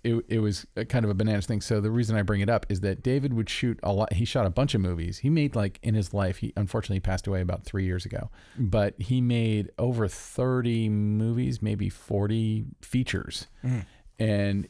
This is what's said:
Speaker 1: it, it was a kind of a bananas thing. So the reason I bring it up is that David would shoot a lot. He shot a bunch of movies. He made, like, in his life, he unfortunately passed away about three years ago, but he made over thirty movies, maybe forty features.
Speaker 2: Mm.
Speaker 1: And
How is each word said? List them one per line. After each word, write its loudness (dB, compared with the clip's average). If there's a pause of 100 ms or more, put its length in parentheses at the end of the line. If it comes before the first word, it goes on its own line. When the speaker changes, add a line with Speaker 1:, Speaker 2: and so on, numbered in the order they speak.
Speaker 1:
it, 0
it 0
was -2 (100)
a -2
kind 0
of 2
a 2
bananas 0
thing. -2
So 0
the 0
reason 2
I 2
bring 0
it 2
up 2
is 0
that -2
David 0
would -2
shoot -2
a 2
lot. 2
He 2
shot 2
a 2
bunch 0
of 4
movies. -2
He 2
made, 2
like, 0
in 2
his 0
life, 0
he -6
unfortunately -2
passed -2
away 0
about -4
three -2
years -2
ago, -6 (280)
but 2
he 2
made 2
over 0
thirty 0
movies, 0
maybe 0
forty 0 (160)
features. -4 (180)
Speaker 2:
Mm. -2 (360)
Speaker 1:
And 2